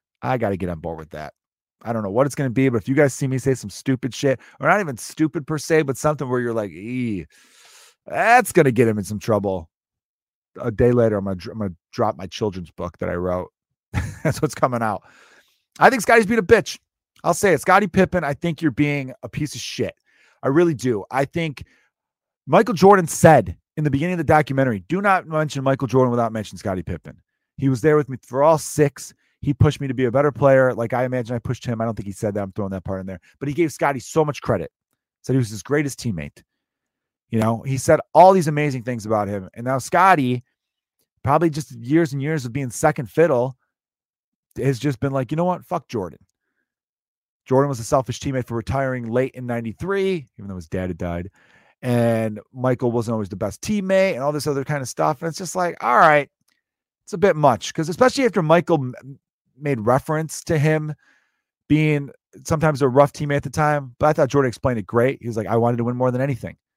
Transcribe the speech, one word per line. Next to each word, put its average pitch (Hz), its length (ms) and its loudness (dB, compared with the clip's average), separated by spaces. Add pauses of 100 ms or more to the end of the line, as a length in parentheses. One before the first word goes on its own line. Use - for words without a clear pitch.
(220)
I 127 160 -2
gotta 101 180 -2
get 90 140 -6
on 82 100 -10
board 82 180 -10
with 78 120 -18
that. 76 240 -12 (480)
I 113 100 -8
don't 113 100 -4
know 98 80 -4
what 117 140 2
it's 139 100 -2
gonna 139 140 -4
be, 131 220 2
but 117 80 0
if 101 100 -4
you 135 60 -2
guys 143 180 4
see - 140 -4
me 131 100 -2
say 131 160 -2
some 113 160 -6
stupid 127 460 -4
shit, 135 260 0 (180)
or 139 80 -4
not 190 140 4
even 147 160 -6
stupid 156 500 -4
per 156 120 -4
se, 156 240 0
but 135 160 -4
something 147 280 -2
where 123 140 -2
you're 120 140 -4
like, 107 160 -4
"Ee, 104 560 -6 (800)
that's 220 460 2
gonna 143 200 6
get 117 160 4
him 107 100 0
in 101 60 -4
some 104 140 -6
trouble." 98 500 -2 (920)
A 123 120 -4
day 120 220 4
later, 113 260 4
I'm 98 60 -4
gonna 95 120 -4
dr-, 90 160 -14
I'm 113 60 -12
gonna 98 160 -4 (180)
drop 110 240 -2
my 92 120 -14
children's 92 420 -6
book 87 280 -10
that 92 120 -6
I 87 40 -4
wrote. 90 380 -4 (400)
<laughs> - 300 -8
That's - 180 -4
what's 151 140 -4
coming 123 280 -2
out. 107 200 -4 (760)
I 160 100 8
think 240 140 4
Scotty's 226 240 4
being 226 120 0
a 214 40 0
bitch. 196 360 4 (460)
I'll 165 80 2
say 180 220 2
it. 139 80 0
Scottie 196 240 4
Pippen, 180 380 2
I 143 100 -4
think 170 260 -4
you're 160 100 2
being 143 520 -2
a - 60 -12
piece - 260 -8
of 127 60 -12
shit. - 340 -6 (480)
I 131 60 -2
really 160 260 2
do. 113 360 -4
I 135 140 0
think 160 400 -6 (840)
Michael 208 280 4
Jordan 185 320 8
said 127 500 6 (200)
in 151 80 -2
the 147 60 2
beginning 156 240 0
of 175 40 -2
the 160 60 -4
documentary, 135 640 2
"Do 180 120 -2
not 196 260 0
mention 156 380 -4
Michael 135 240 0
Jordan 127 220 4
without 117 200 0
mentioning 107 280 -8
Scottie 92 240 -4
Pippen. - 400 -12 (340)
He 135 140 -2
was 127 100 0
there 151 160 4
with 147 120 0
me 127 140 -10
for 131 200 -2
all 156 160 6
six. - 560 -2 (260)
He 143 140 -2
pushed - 260 2
me 139 80 -4
to 127 60 -4
be 127 100 0
a 120 60 2
better 143 200 2
player. 131 440 4
Like 110 180 -4
I 127 120 0
imagine 127 300 -4
I 120 40 -4
pushed - 260 -8
him." 113 160 -4
I 113 60 -2
don't 113 100 -4
think 98 100 -12
he 98 60 -10
said 101 220 -4
that. 101 80 -2
I'm 95 100 -8
throwing 98 200 -6
that 95 120 -8
part 95 160 -6
in 92 60 -12
there. 92 140 -12 (180)
But 135 100 -8
he 147 60 -6
gave 165 180 0
Scottie 143 280 -4
so 156 240 -2
much 147 180 -6
credit. 98 280 -4 (520)
Said 131 100 -4
he 131 60 2
was 117 100 0
his 104 140 -14
greatest 143 360 -4
teammate. 80 440 -8 (880)
You 113 100 0
know, 110 220 0
he 135 160 -4
said 156 220 4 (120)
all 185 220 10
these 175 140 2
amazing 147 340 -2
things 113 240 -6
about 107 220 0
him. 98 260 -8
And 117 100 -12
now 131 140 -2
Scottie, 151 640 2 (800)
probably 160 260 2
just 143 240 -6
years 127 400 -2
and 139 80 -6
years 147 240 -4
of 120 80 -10
being 135 160 -6
second 139 420 -2
fiddle, 135 460 2 (1000)
has 127 220 -2
just 143 220 -4
been 139 120 -2
like, 135 180 -4
"You 156 60 -4
know 170 80 0
what? 180 200 -2
Fuck - 240 -8
Jordan." 90 300 -6 (1300)
Jordan 135 240 2
was 120 100 -6
a 117 40 -10
selfish 135 360 -2
teammate 131 260 -4
for 120 80 -8
retiring 127 540 -4
late 123 260 -2
in 127 120 -12
ninety-three, 160 840 -4 (100)
even 101 100 -14
though 98 80 -10
his 85 120 -14
dad 92 220 -6
had 85 80 -8
died. 87 320 -8 (500)
And 117 580 0 (140)
Michael 127 400 -2
wasn't 117 220 -2
always 104 160 -6
the 107 60 -8
best 98 260 -8
teammate 190 500 0
and 123 100 -6
all 143 80 0
this 147 160 -4
other 139 160 -2
kind 143 200 -6
of 120 60 -8
stuff. 156 340 -2
And 165 60 -6
it's 160 100 -8
just 185 180 -10
like, 180 260 -4
all 240 140 2
right, 151 340 6 (760)
it's - 100 -10
a 190 40 -8
bit 175 160 4
much. 143 400 2
'Cause 156 140 -4
especially 254 380 2
after 190 160 0
Michael 165 340 4
m-, 131 420 -8 (400)
made 139 220 -2
reference 143 640 0
to 165 140 0
him 151 360 0 (720)
being 147 440 2 (340)
sometimes 156 380 0
a 135 60 4
rough 139 240 4
teammate 143 260 -4
at 139 40 -4
the 135 80 -10
time. 147 480 -2
But 151 120 2
I - 20 2
thought 151 160 2
Jordan 139 200 2
explained 120 300 -4
it 98 80 -8
great. 120 360 2
He 117 60 -8
was 110 80 -6
like, 107 100 -4
"I 107 100 0
wanted 120 220 2
to 117 60 -2
win 123 120 -4
more 127 140 0
than 123 100 -4
anything." 131 360 -6 (200)